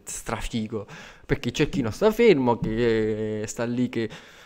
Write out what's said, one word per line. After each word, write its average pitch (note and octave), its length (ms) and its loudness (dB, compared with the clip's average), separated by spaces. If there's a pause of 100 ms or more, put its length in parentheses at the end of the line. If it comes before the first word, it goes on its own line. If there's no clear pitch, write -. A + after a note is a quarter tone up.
strafigo, A2 800 -4 (400)
perché - 220 0
il A#2+ 80 -4
cecchino C3+ 340 2
sta G#3 220 2
fermo, C#3 480 4
che A2 880 0
sta - 160 -8
lì A#2+ 260 -2
che, A#2 180 -4 (380)